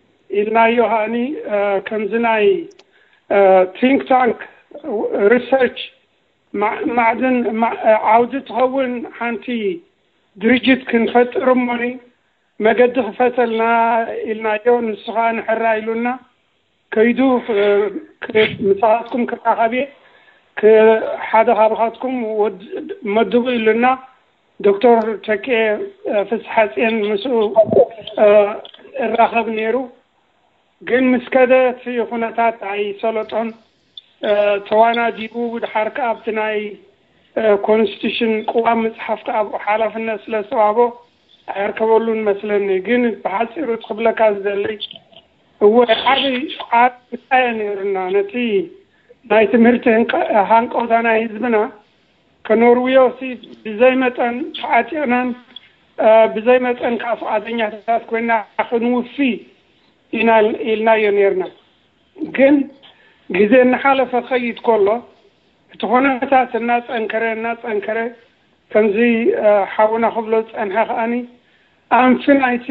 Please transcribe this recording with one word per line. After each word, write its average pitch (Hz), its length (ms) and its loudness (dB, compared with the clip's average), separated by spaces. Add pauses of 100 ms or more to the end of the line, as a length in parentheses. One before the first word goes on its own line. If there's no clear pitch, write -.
(300)
ኢልናዮ 226 460 2 (100)
ኸኣኒ፣ 220 300 -2 (280)
እ፣ - 120 -4 (260)
ከምዚ 214 380 -6
ናይ፣ 220 260 0 (840)
እ፣ 208 80 4 (340)
ቲንክ 262 340 2
ታንክ 254 320 2 (880)
ሪሰርች 247 540 2 (760)
ማ-፣ 202 240 -4 (120)
ማዕድን 240 460 0 (180)
ማ-፣ 226 220 -2 (300)
ዓውዲ 233 260 2 (100)
ትኸውን 254 500 -2 (200)
ሓንቲ 233 340 -8 (920)
ድርጅት 247 480 2
ክንፈጥር 240 640 0
እሞኒ 247 360 0 (760)
መገዲ 226 420 2
ክፈተልና 233 600 -2 (600)
ኢልናዮ። 214 400 -4 (180)
ንሱ 214 240 -6
ኸዓ 226 260 -2
ንሕራ 220 320 -4 (100)
ኢሉና 226 340 -4 (840)
ከይዱ፣ 240 280 2 (280)
እ፣ 202 160 0 (560)
ክ-፣ - 140 -2 (280)
ምሳኻትኩም 226 640 2
ክራኸብ 226 460 -2
እየ፣ 254 120 -2 (720)
ክ-፣ 214 180 6 (480)
ሓደ 226 320 2
ካብኻትኩም 220 640 2 (200)
ወድ-፣ 208 300 -2 (420)
መድቡ 226 420 2
ኢሉና 226 360 2 (720)
ዶክተር 226 360 4 (240)
ተኬ፣ 214 260 -4 (580)
እ፣ 208 200 -2
ፍስሐ - 300 -6 (140)
ጽዮን 226 340 -2
ምስኡ፣ 208 320 -4 (840)
እ፣ 214 120 4 (760)
እራኸብ 226 480 0
ነይሩ። 220 260 -2 (1040)
ግን 240 240 0
ምስ 254 220 0
ከደ 254 240 0 (140)
እቲ 247 180 -6 (200)
ኩነታት 226 520 -4 (100)
ኣይሰለጦን። 214 840 -6 (760)
እ፣ 220 100 -2 (300)
ተዋናዲቡ 220 720 0 (240)
ድሓር 220 320 -4
ከዓ 247 160 -6
ኣብቲ 220 260 -6
ናይ፣ 214 240 -4 (800)
እ፣ 233 60 -2 (180)
ኮንስቲቱሽን 220 720 0 (140)
ቅዋም 233 340 0
መፅሓፍ 226 420 -6
ከዓ 254 160 -6
ኣብኡ 202 200 -4
ሓላፍነት 214 600 -4
ስለ 220 180 -10
ዝተዋህቦ 214 400 0 (720)
ኣይርከበሉን 220 760 0
መስለኒ። 202 460 -2 (120)
ግን 240 220 0 (140)
ብሓፂሩ 226 520 -6 (120)
ክብለካ 220 400 -4 (120)
ዝደሊ 202 340 -4 (920)
እወ 208 140 6 (280)
ዓብይ 262 340 0 (360)
ዓብይ 240 200 4 (160)
ጉዳይ 254 360 0 (100)
ነይሩና። 202 420 -4 (120)
ነቲ 196 260 -2 (920)
ናይ 220 200 4
ትምህርቲ 240 420 4
ህንቀ-፣ 233 260 2 (320)
ሃንቀውታ 233 540 0
ናይ 226 200 0
ህዝብና 226 360 -2 (880)
ከኖርውዮ 247 540 4 (120)
ሲ 262 180 -12 (320)
ብዘይ 226 360 2
መጠን 247 400 -2 (160)
ተዓጢቕናን፣ 247 760 -2 (720)
እ፣ 254 100 2 (200)
ብዘይ 220 320 2
መጠን 247 360 -2
ከዓ 233 200 -6
ፈቃደኛታት 220 880 -4
ኮይና 233 280 -4 (280)
ክንውፊ 240 560 -2 (960)
ኢና 226 180 0 (340)
ኢልናዮ 220 480 0
ነርና። 196 320 0 (720)
ግን 277 380 2 (760)
ግዜ 202 280 2
እናሓለፈ 254 600 2
ክኸይድ 240 420 -4
ከሎ 220 280 2 (800)
እቲ - 180 -20
ኩነታት 254 640 0
እናጸንከረ 233 760 -4
እናጸንከረ 220 680 -6 (720)
ከምዚ፣ 214 280 2 (380)
እ፣ 220 120 2 (200)
ሓውና 220 420 0
ክብሎ 220 280 -4
ዝጸንሐ 220 380 -6 (100)
ከዓኒ 233 280 -4 (760)
ኣንፊ 247 340 2 (120)
ናይቲ 247 340 -2